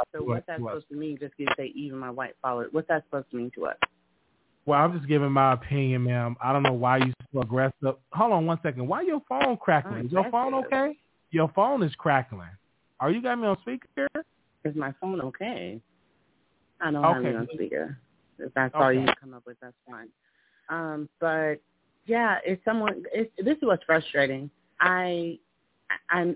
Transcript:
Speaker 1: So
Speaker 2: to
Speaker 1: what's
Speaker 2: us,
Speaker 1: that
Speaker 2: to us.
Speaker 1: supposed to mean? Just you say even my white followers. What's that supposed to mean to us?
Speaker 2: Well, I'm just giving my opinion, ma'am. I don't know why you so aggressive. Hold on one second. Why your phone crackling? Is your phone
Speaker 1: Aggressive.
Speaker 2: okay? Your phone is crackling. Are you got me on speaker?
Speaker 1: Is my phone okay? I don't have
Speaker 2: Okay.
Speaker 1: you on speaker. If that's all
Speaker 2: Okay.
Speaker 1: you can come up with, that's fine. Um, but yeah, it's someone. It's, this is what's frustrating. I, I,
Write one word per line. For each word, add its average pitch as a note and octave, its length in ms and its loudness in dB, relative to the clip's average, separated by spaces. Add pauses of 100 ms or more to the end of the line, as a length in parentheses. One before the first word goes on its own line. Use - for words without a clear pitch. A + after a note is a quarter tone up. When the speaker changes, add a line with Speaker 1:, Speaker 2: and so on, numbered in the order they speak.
(120)
Speaker 1:
So D#3 80 -8
Speaker 2:
to D3 60 -6
Speaker 1:
what's A#2 140 -2
Speaker 2:
us, - 80 -10
Speaker 1:
that E3 100 -10
Speaker 2:
to B2 100 -6
us. A2 40 -6
Speaker 1:
supposed D3+ 180 -10
to C#3+ 60 -12
mean? D3+ 240 -6
Just C#3 180 -12
you C#3+ 180 -6
say C3+ 200 -6
even C#3 240 -8
my B2+ 100 -8
white B2 320 -8
followers. B2 300 -4
What's D#3 160 -2
that D#3+ 180 0
supposed - 260 -8
to B2 60 -6
mean A#2+ 180 -6
to E2 120 -6
us? A#1 100 -8 (880)
Speaker 2:
Well, D3 140 6
I'm E3 140 4
just D3 160 -6
giving C#3+ 220 4
my C3+ 220 6
opinion, B2+ 520 0
ma'am. A#2+ 360 0
I B2+ 120 0
don't C#3+ 100 2
know C3+ 80 4
why B2+ 260 4
you C3 140 2 (220)
so C3+ 80 0
aggressive. B2+ 560 0 (160)
Hold A3 180 2
on E3 140 2
one E3 160 0
second. B2+ 260 -4
Why G3+ 140 -2
your E4 260 -2
phone C4 300 0
crackling? C3 480 0
Is B2 60 -6
your F#3+ 200 0
phone B3+ 220 0
Speaker 1:
Aggressive. C4 200 -2 (160)
Speaker 2:
okay? D4+ 100 -10 (320)
Your D#3+ 180 2
phone A#3 340 2
is D#3 120 0
crackling. B2 520 0 (540)
Are C#3+ 100 2
you A3+ 100 -2
got A#3+ 180 -2
me A3+ 80 0
on G3 140 2
speaker? C4 460 -6 (560)
Speaker 1:
Is D3+ 120 -4
my C#3+ 260 -4
phone F#3 180 -4
okay? B2+ 600 -8 (1000)
I E3 120 -2
don't D3 120 0
have E3 140 4
Speaker 2:
Okay. B2 140 0
Speaker 1:
you A#2 60 -2
on A#2 140 -4
speaker. C#3 460 -6 (420)
If - 140 -12
that's C3 220 -2
all D3 80 2
Speaker 2:
Okay. C3 160 4
Speaker 1:
you C3+ 80 0
can - 120 2
come C3 140 -20
up B2 120 -20
with, B2 140 -18
that's B2 160 -20 (140)
fine. A2+ 200 -16 (600)
Um, D#3 400 -6 (100)
but D#3+ 400 2 (460)
yeah, A3+ 400 4
it's F#3 180 -2
someone. A3 480 0
It's, A3+ 200 -2 (120)
this D4 140 2
is D4+ 60 -8
what's G3+ 200 4
frustrating. C#3+ 680 2 (300)
I, F3 600 0 (680)
I, F3 260 2